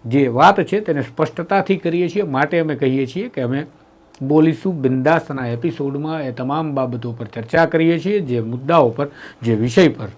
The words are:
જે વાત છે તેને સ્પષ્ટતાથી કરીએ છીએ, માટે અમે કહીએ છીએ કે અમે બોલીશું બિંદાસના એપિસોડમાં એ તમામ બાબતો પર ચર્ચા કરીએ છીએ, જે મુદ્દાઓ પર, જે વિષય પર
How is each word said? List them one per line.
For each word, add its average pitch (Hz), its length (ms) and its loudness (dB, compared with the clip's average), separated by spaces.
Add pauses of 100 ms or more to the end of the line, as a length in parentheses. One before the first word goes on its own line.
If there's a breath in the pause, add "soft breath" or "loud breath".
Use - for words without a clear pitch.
જે 131 220 2
વાત 170 320 4
છે 190 200 -2
તેને 151 220 -2
સ્પષ્ટતાથી 180 720 -2
કરીએ 170 320 -2
છીએ, 202 140 -2
માટે 151 360 0
અમે 156 160 0
કહીએ 135 320 0
છીએ 196 220 -8
કે 143 120 -8
અમે 135 260 -4 (560)
બોલીશું 156 600 2
બિંદાસના 131 640 0
એપિસોડમાં 143 760 -6
એ 131 100 -6
તમામ 143 420 -4
બાબતો 123 380 -4
પર 117 140 -12
ચર્ચા 165 400 2
કરીએ 165 320 2
છીએ, 202 220 -2
જે 123 200 -2
મુદ્દાઓ 127 500 2
પર, 143 160 -4 (360 loud breath)
જે 113 120 2
વિષય 123 340 4
પર 110 300 -4